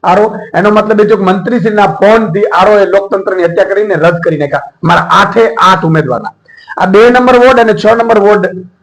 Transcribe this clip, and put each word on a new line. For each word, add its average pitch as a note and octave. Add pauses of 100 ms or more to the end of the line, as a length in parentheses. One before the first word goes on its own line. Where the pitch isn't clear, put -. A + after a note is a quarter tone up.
આરઓ, G#3 (200)
એનો G3+
મતલબ G#3
એ G#3
થયો G#3+
કે F#3+
મંત્રીશ્રીના G3+
ફોનથી G3+
આરઓ G3+
એ G3
લોકતંત્રની F#3+
હત્યા E3+
કરીને G3+
રદ E3+
કરી D#3+
નાખ્યા C#3+ (220)
મારા E3+
આઠે G3
આઠ F#3
ઉમેદવારના. C3 (440)
આ F#3
બે G#3
નંબર B3
વોર્ડ B3
અને A3
છ -
નંબર A3+
વોર્ડ G3+ (180)